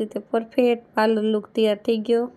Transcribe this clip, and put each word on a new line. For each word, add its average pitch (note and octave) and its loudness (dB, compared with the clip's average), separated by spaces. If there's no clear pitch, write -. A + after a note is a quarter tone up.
રીતે A3 -8
perfect A#3 0
parlor A3 2
look G#3+ -2
તૈયાર G#3+ 2
થઈ A3+ 0
ગયો. A#3 0